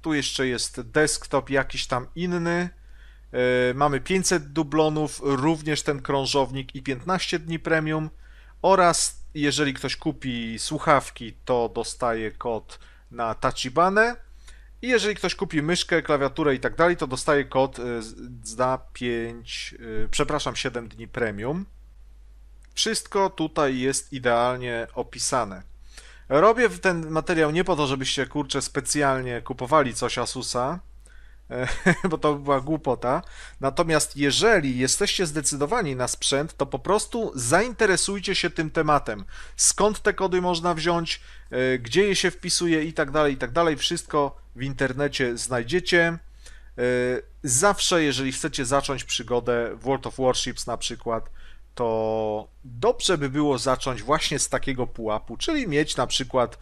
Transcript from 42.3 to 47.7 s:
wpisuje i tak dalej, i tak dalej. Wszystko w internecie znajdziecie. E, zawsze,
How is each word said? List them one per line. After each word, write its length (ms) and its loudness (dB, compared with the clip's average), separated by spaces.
wpisuje 520 0
i 100 -6
tak 180 0
dalej, 220 4
i 40 -6
tak 140 -4
dalej. 260 2
Wszystko 640 -2
w 60 -10
internecie 760 0
znajdziecie. 800 2
E, 40 -2
zawsze, 600 4